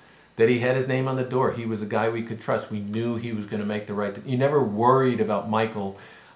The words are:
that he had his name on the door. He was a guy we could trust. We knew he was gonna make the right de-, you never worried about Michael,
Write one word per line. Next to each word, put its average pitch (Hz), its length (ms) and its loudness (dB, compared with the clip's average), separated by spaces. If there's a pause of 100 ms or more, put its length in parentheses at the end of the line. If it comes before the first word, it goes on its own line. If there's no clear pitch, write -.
(360)
that 147 140 6
he 120 100 4
had 127 160 2
his 131 120 0
name 131 200 0
on 131 80 -2
the 127 80 -2
door. 127 300 0
He 117 120 -6
was 110 160 -4
a 107 40 -6
guy 110 240 0
we 113 120 -4
could 113 200 -8
trust. 113 280 -2
We 104 120 -6
knew 113 340 -2
he 117 160 -6
was 104 140 -6
gonna 104 200 -4
make 104 220 -4
the 107 60 -6
right 101 200 -4
de-, - 160 -12
you 127 80 0
never 139 240 4
worried 120 600 4
about 104 280 0
Michael, 107 480 -2 (380)